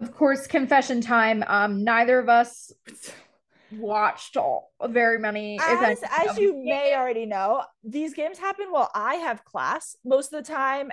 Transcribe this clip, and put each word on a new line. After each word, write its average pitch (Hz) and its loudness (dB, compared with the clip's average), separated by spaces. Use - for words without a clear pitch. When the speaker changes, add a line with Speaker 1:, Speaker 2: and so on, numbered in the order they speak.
Speaker 1:
Of 233 -10
course, 269 2
confession 269 2
time. 226 2
Um, 202 2
neither 233 4
of 226 0
us 240 2
watched 214 -2
all, - -2
very 233 2
many 208 -6
Speaker 2:
As, 330 2
Speaker 1:
events 240 0
Speaker 2:
as 330 0
Speaker 1:
of 415 -4
Speaker 2:
you 403 4
Speaker 1:
the 285 -8
Speaker 2:
may 277 -2
Speaker 1:
game. 277 2
Speaker 2:
already 226 -2
know, 208 -2
these 285 -6
games 330 -6
happen 392 -6
while 285 2
I 220 -2
have 302 -6
class 180 -6
most 269 0
of 302 -8
the 311 -12
time, 269 -2